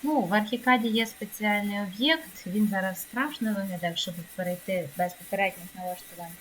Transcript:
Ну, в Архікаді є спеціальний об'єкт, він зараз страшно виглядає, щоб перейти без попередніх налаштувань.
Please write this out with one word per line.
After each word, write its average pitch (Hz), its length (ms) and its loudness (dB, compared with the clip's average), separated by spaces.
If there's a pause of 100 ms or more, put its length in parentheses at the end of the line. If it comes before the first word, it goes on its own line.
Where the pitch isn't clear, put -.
Ну, 294 180 4
в 180 120 2
Архікаді 240 540 4
є 226 180 4
спеціальний 208 760 0
об'єкт, 254 680 0
він 208 200 4
зараз 185 340 0
страшно 247 520 -2
виглядає, 180 420 -2
щоб 175 200 -4 (200)
перейти 180 640 -2
без 180 160 0
попередніх 185 640 -2
налаштувань. 180 640 -8